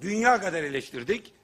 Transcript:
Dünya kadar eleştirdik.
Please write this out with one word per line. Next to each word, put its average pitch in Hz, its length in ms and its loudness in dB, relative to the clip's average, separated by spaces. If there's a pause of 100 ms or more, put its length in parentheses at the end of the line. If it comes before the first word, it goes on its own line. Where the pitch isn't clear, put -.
Dünya 220 400 4
kadar 165 220 -2
eleştirdik. 139 680 -4 (100)